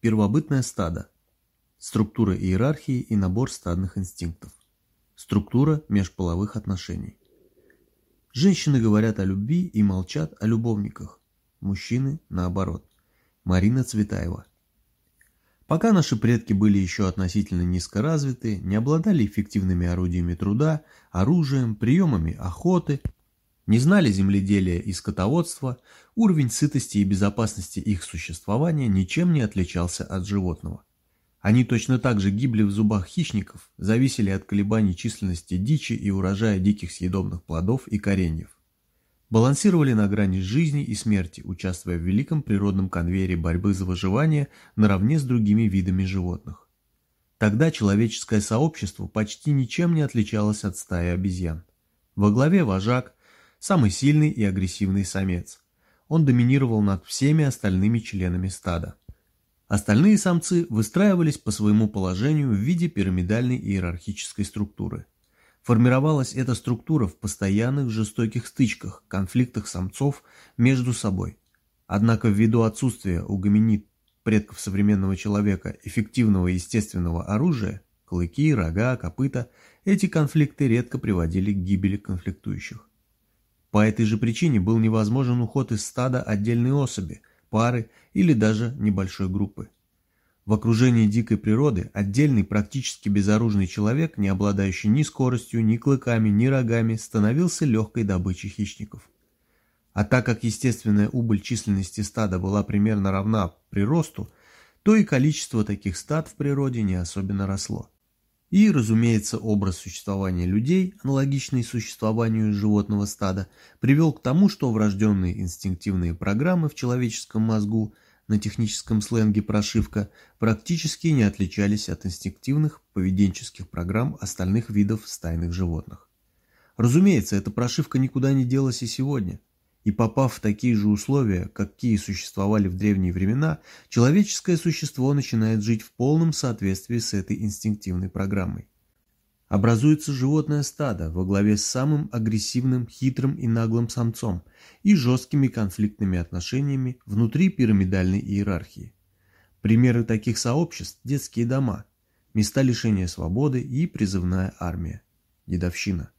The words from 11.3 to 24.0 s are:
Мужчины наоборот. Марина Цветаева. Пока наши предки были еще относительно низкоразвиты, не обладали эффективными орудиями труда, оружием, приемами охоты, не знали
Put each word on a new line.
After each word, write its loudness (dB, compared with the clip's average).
Мужчины -4
наоборот. -4
Марина 2
Цветаева. -4
Пока 2
наши 2
предки 2
были 4
еще -2
относительно -2
низкоразвиты, -2
не -2
обладали 2
эффективными -2
орудиями 0
труда, 0
оружием, 0
приемами 2
охоты, -2
не 4
знали 6